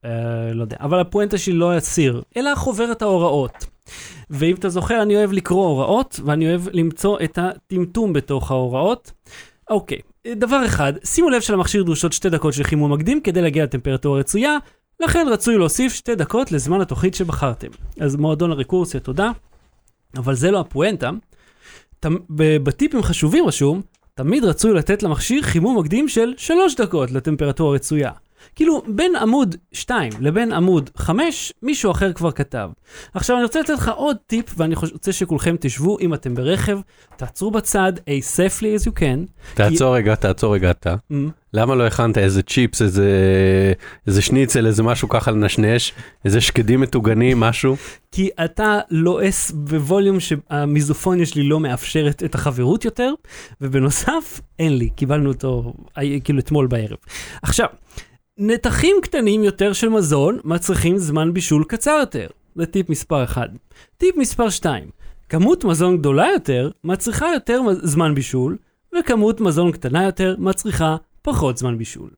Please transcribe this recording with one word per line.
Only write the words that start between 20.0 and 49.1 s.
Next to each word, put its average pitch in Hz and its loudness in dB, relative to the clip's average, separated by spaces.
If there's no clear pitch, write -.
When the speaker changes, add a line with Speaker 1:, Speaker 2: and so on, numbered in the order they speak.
Speaker 1:
אבל 131 -2
זה 135 2
לא 202 2
הפואנטה. 160 -2
תמ-, 160 0
ב-, 156 2
בטיפים 226 0
חשובים 180 2
רשום, 156 0
תמיד 202 0
רצוי 208 4
לתת 202 0
למכשיר 220 -2
חימום 208 2
מקדים 196 0
של 233 0
שלוש 339 2
דקות 165 0
לטמפרטורה 143 0
רצויה. 139 -2
כאילו, 311 2
בין 311 0
עמוד 220 2
שתיים 175 -4
לבין 190 0
עמוד 170 2
חמש, 277 -2
מישהו 254 0
אחר 190 0
כבר 165 -2
כתב. 117 -6
עכשיו, 240 0
אני 240 2
רוצה 240 -2
לתת - -4
לך 247 -2
עוד 285 -2
טיפ, 226 -2
ואני 160 0
חוש-, 160 -6
רוצה - -6
שכולכם 170 -2
תשבו, 147 -2
אם 170 0
אתם 131 -6
ברכב, 185 -2
תעצרו 185 -6
בצד, 208 0
as 139 -4
safely 208 0
as - 0
you - -2
can. 135 2
Speaker 2:
תעצור 127 4
Speaker 1:
כי 117 2
Speaker 2:
רגע, 107 4
תעצור 104 2
רגע, 92 2
אתה. 85 0
Speaker 1:
Mm. - -6
Speaker 2:
למה 117 2
לא 123 4
הכנת 113 2
איזה 98 2
צ'יפס, - 0
איזה, 98 4
איזה 101 4
שניצל, 131 2
איזה 110 2
משהו 113 0
ככה 120 0
לנשנש, 107 2
איזה 107 4
שקדים 120 2
מטוגנים, 120 2
משהו? 117 2
Speaker 1:
כי 190 0
אתה 214 0
לועס 175 0